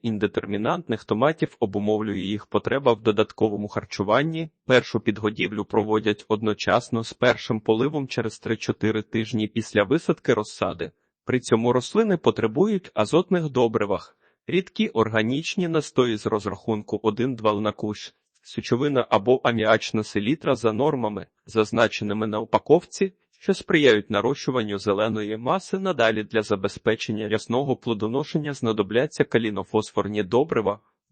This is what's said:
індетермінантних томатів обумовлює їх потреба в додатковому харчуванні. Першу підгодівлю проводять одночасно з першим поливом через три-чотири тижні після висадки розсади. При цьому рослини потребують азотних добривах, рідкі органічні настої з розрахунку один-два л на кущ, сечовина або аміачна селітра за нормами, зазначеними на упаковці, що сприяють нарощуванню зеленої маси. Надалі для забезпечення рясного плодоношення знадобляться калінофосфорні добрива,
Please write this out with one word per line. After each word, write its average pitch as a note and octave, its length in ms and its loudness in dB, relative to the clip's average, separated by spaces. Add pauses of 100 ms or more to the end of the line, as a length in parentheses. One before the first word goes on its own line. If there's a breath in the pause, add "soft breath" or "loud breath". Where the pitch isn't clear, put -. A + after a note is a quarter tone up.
індетермінантних G#2+ 1040 -2
томатів C#3+ 560 0
обумовлює G#2 600 -2
їх G2+ 260 -6
потреба B2 460 2
в G#2+ 100 -4
додатковому G#2+ 640 0
харчуванні. C#3+ 840 -2 (160)
Першу A#2+ 340 2
підгодівлю G#2 640 -2
проводять G#2+ 640 0
одночасно A2 760 0
з - 80 -12
першим A#2 480 0
поливом C3 480 0
через A2 300 -4
три-чотири A2 640 -2
тижні A2 440 -2
після G#2 360 0
висадки C#3+ 520 0
розсади. F2 560 -4 (340)
При B2+ 160 -2
цьому A#2+ 320 2
рослини G3 440 0
потребують D3+ 800 0
азотних D#3+ 560 0
добривах, A2+ 640 0 (300)
рідкі F#3 420 -2
органічні A2+ 800 0
настої C3 480 2
з G#2 100 -8
розрахунку G#2 760 -4
один-два A2 480 0
л G#2 100 0
на G#2+ 120 0
кущ, - 420 -8 (280)
сечовина B2+ 680 -2
або A#2 340 4
аміачна A2 600 2
селітра B2+ 500 -2
за A2 180 0
нормами, A2+ 540 -2 (200)
зазначеними A2 800 0
на G#2+ 140 -2
упаковці, E3+ 720 2 (260)
що - 160 -2
сприяють C3 560 4
нарощуванню G#2+ 680 -2
зеленої G#2+ 580 -2
маси. E3+ 420 -2
Надалі A#2 440 0
для G#2+ 200 -2
забезпечення G#2+ 880 -2
рясного A#2+ 480 -2
плодоношення B2+ 760 -4
знадобляться A2+ 720 0
калінофосфорні G#2+ 1000 -2
добрива, G#2 580 0 (320)